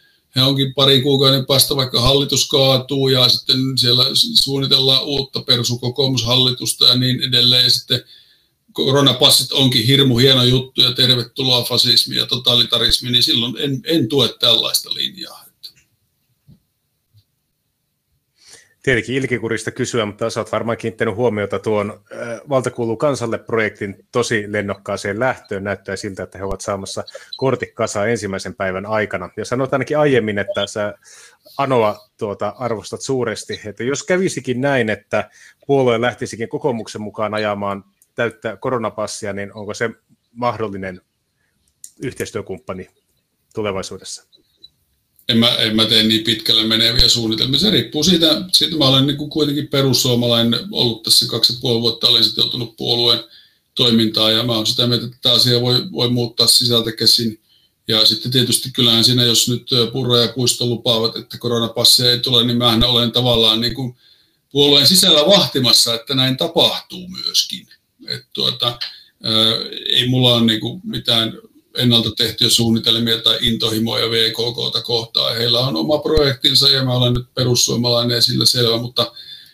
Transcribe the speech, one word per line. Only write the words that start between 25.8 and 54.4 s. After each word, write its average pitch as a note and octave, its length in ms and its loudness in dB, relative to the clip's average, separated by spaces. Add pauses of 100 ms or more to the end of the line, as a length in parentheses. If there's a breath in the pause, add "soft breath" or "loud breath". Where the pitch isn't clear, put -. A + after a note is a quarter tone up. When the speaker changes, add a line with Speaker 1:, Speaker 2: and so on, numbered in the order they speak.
Speaker 2:
siltä, G2 280 -8
että F2+ 140 -14
he F#2 60 -12
ovat G2 180 -6
saamassa G2 420 -6 (340 loud breath)
kortit A#2 360 -2
kasaan G#2+ 360 -2
ensimmäisen G2 460 -4
päivän F#2+ 300 -4
aikana. G2+ 520 -4
Ja G#2+ 80 -6
sanoit C3 280 -2
ainakin C#3 240 0
aiemmin, A#2 420 4
että G2+ 280 -4
sä G#2 260 -4 (640 loud breath)
Anoa, A#2+ 600 0
tuota, G#2 420 -6
arvostat A2 420 -8
suuresti, A2+ 640 -4
että G#2+ 180 -10
jos C3+ 200 -4
kävisikin C#3+ 580 -2
näin, C3 280 2
että G#2 400 -4 (380 soft breath)
puolue B2+ 340 4
lähtisikin A2+ 480 -4
kokoomuksen A#2 520 -6
mukaan G#2+ 320 -6
ajamaan G2+ 500 -2 (320)
täyttä A2+ 420 -4
koronapassia, G#2+ 760 -4
niin G2+ 200 -10
onko G#2 200 -10
se A2+ 160 -4 (420)
mahdollinen G#2+ 680 -6 (1000)
yhteistyökumppani G2 880 -8 (680)
tulevaisuudessa? F#2+ 680 -6 (1040)
Speaker 1:
En A#2 80 2
mä, A#2 180 4
en A2 200 0
mä A2 100 4
tee A2 180 2
niin A2 200 2
pitkälle A2 400 0
meneviä A2+ 460 2
suunnitelmia. A#2+ 500 0
Se G#3 100 2
riippuu D3+ 340 0
siitä, E3 380 2 (100)
siitä - 240 0
mä C#3+ 120 2
olen C3+ 200 4
niinku C#3+ 220 -4
kuitenkin D3 380 -2
perussuomalainen A#2+ 920 2 (120)
ollut A#2 320 -2
tässä - 240 2
kaksi B2 260 0
ja B2+ 80 -10
puoli A#2 200 0
vuotta, A#2 260 -2
olen A#2 160 2
sitoutunut B2 540 -2
puolueen A#2+ 460 0 (520 soft breath)
toimintaan A2 580 2
ja A2+ 100 0